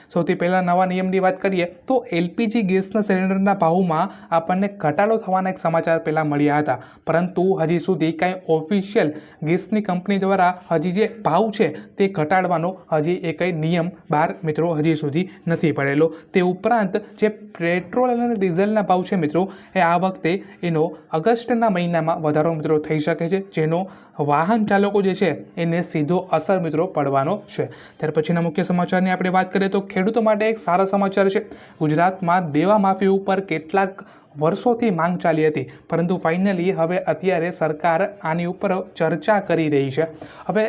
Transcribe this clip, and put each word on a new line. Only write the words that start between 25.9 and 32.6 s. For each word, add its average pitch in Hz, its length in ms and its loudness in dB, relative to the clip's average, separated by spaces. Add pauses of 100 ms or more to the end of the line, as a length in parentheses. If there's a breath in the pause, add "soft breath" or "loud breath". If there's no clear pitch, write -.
અસર 160 360 2
મિત્રો 156 200 0
પડવાનો 139 460 0 (200)
છે. 139 120 -4 (340 loud breath)
ત્યાર 151 160 -2
પછીના 170 320 0
મુખ્ય 170 220 -2
સમાચારની 185 460 0
આપણે 185 200 -2
વાત 185 180 2
કરીએ 196 220 2
તો 196 60 0 (100)
ખેડૂતો 220 360 0
માટે 214 220 2
એક 226 160 -2
સારા 180 260 2
સમાચાર 196 420 2
છે. 208 80 0 (380 loud breath)
ગુજરાતમાં 170 760 2
દેવા 196 300 4